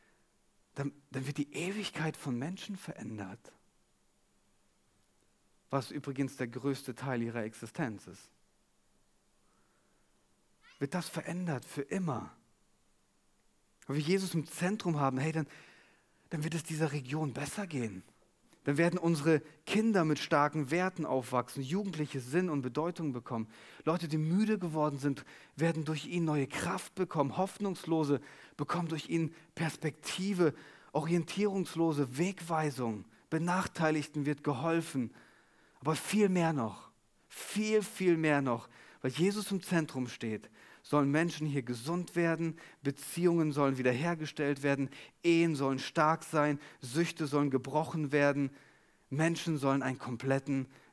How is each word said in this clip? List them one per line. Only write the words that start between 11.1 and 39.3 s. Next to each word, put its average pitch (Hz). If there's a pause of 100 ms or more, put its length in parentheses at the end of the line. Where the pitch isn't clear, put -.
für -
immer. 151 (1500)
Wenn 135
wir 151
Jesus 185
im 160
Zentrum 180
haben, 135
hey, 156
dann, 160 (840)
dann 151
wird 160
es 160
dieser 156
Region 139
besser 143
gehen. 117 (640)
Dann 143
werden 170
unsere 160 (240)
Kinder 214
mit 151
starken 147
Werten 175
aufwachsen, 127
Jugendliche 156
Sinn 151
und 147
Bedeutung 151
bekommen. 117 (380)
Leute, 165
die 151
müde 196
geworden 151
sind, 139 (320)
werden 156
durch 151
ihn 175
neue 151
Kraft -
bekommen. 160
Hoffnungslose 160 (360)
bekommen 165
durch 156
ihn 165 (220)
Perspektive, 170 (380)
Orientierungslose 165
Wegweisung. 156 (240)
Benachteiligten 160
wird 143
geholfen. 135 (680)
Aber 151
viel 202
mehr 170
noch, 120 (380)
viel, 214
viel 180
mehr 151
noch, 123 (340)
weil 131
Jesus 196